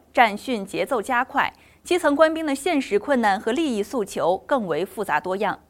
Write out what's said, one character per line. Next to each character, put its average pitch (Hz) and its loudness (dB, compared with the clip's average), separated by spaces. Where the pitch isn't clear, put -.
战 220 4
训 208 -4
节 165 -4
奏 240 -2
加 240 0
快， 254 0
基 349 0
层 294 2
官 320 6
兵 320 -4
的 285 -2
现 302 0
实 202 -2
困 254 0
难 202 2
和 220 -2
利 269 0
益 196 -2
诉 233 -4
求 170 0
更 254 0
为 160 -2
复 196 -8
杂 151 0
多 185 -4
样， 196 -4